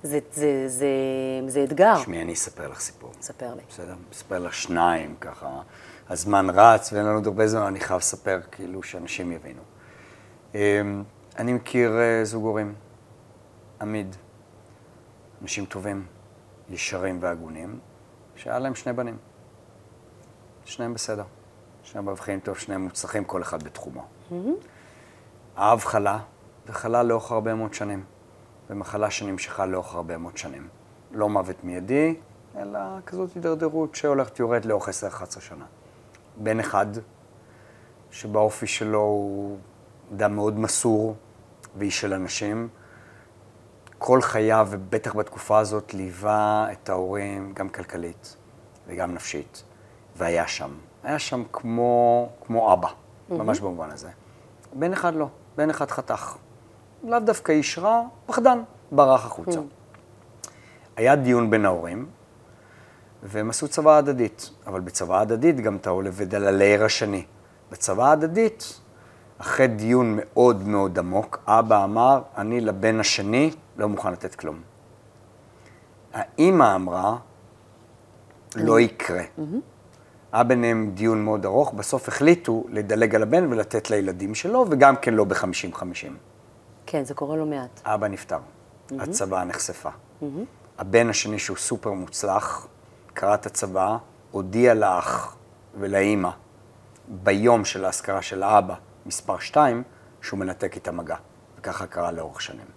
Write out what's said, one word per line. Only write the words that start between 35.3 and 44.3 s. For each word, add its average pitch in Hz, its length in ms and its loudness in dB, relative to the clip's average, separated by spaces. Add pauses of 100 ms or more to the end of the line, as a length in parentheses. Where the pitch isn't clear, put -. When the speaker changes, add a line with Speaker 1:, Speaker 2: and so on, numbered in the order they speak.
Speaker 2:
שנה. 69 220 -18 (720)
בן 110 240 -2
אחד, 104 260 0 (1200)
שבאופי 107 560 0
שלו 107 340 -2
הוא 101 580 -2 (560)
אדם 104 220 0
מאוד 104 220 -2
מסור, 110 560 0 (640)
ואיש 101 220 -4
של 98 140 -4
אנשים, 104 540 -6 (1300)
כל 127 240 4
חייו, 110 480 2